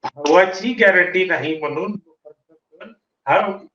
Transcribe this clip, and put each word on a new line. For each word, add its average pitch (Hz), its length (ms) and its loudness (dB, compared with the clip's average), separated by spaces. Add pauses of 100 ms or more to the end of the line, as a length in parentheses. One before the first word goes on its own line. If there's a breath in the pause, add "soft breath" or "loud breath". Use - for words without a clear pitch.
भावाची 185 680 2
गॅरंटी 185 520 2
नाही 156 340 -4
म्हणून 156 340 -6 (1300)
हा 190 320 0 (160)